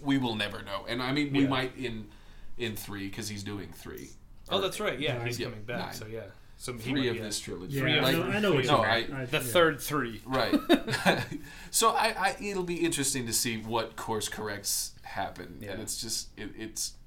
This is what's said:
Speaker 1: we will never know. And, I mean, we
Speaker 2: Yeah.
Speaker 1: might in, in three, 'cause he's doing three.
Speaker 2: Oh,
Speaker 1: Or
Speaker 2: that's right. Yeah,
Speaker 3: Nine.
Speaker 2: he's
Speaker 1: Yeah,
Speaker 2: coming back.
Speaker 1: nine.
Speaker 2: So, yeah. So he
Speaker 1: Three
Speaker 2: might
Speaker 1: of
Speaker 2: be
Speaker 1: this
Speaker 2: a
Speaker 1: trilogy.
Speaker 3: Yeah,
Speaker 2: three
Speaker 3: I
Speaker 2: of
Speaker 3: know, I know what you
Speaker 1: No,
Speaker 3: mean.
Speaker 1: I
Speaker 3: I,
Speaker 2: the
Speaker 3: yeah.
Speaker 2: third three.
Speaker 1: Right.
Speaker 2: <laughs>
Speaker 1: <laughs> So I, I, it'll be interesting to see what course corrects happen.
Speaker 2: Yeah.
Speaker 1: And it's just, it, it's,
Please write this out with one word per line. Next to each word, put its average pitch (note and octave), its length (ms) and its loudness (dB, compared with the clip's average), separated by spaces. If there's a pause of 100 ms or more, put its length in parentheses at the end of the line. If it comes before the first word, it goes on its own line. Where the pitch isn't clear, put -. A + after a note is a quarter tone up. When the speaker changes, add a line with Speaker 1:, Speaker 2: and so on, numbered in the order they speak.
Speaker 1:
we C#3 140 4
will B2 180 2
never G#2 260 -2
know. G2 280 -6
And, A#2+ 120 -2
I B2+ 120 0
mean, C#3+ 180 0
we C#3 120 6
Speaker 2:
Yeah. C3+ 40 6
Speaker 1:
might C3 300 0
in, A2+ 320 -6 (480)
in A2 180 -2
three, G2 340 -6
'cause G2+ 200 -6
he's G2+ 140 -6
doing G2 280 -6
three. - 380 -12 (400)
Speaker 2:
Oh, F#3 80 2
Speaker 1:
Or G3 40 4
Speaker 2:
that's G3 200 -2
right. E3 180 0
Yeah, C3+ 200 0
Speaker 3:
Nine. A#2+ 80 -2
Speaker 2:
he's A#2 120 -2
Speaker 1:
Yeah, A2+ 80 -2
Speaker 2:
coming G2+ 160 -8
back. A#2 160 -4
Speaker 1:
nine. - 140 -6
Speaker 2:
So, A2 140 -10
yeah. A2 160 -8 (340)
So - 160 -8
he A#2 60 -8
Speaker 1:
Three B2+ 240 0
Speaker 2:
might B2 40 2
Speaker 1:
of A#2 60 2
Speaker 2:
be A2+ 80 -2
Speaker 1:
this G#2 180 -4
Speaker 2:
a - 40 -6
Speaker 1:
trilogy. F#2 340 -6
Speaker 3:
Yeah, C3+ 40 2
Speaker 2:
three B2+ 180 4
Speaker 3:
I C3 120 4
Speaker 2:
of E3 80 4
Speaker 3:
know, F3 60 2
I - 160 0
know G3 120 6
what C3+ 120 6
you C3+ 60 4
Speaker 1:
No, C#3+ 80 8
Speaker 3:
mean. G#2+ 60 4
Speaker 1:
I A#2 360 0
Speaker 3:
I, C3 40 -2
Speaker 2:
the C3+ 120 0
Speaker 3:
yeah. C#3 60 2
Speaker 2:
third D3+ 360 6
three. B2 460 0
Speaker 1:
Right. B2+ 340 4
Speaker 2:
<laughs> - 640 4 (320)
Speaker 1:
<laughs> - 160 -14
So A3+ 200 6
I, - 160 4 (100)
I, F#3 260 2
it'll G3 200 0
be F3 220 0
interesting C#3 400 2
to A2+ 80 -2
see A#2 240 2
what A2 380 -2
course G#2+ 320 -2
corrects - 640 -4 (120)
happen. F2 580 -6
Speaker 2:
Yeah. G2+ 100 -8
Speaker 1:
And G#2 100 -6
it's - 200 -6
just, - 260 -4 (100)
it, G#2 200 -8
it's, - 360 -6 (140)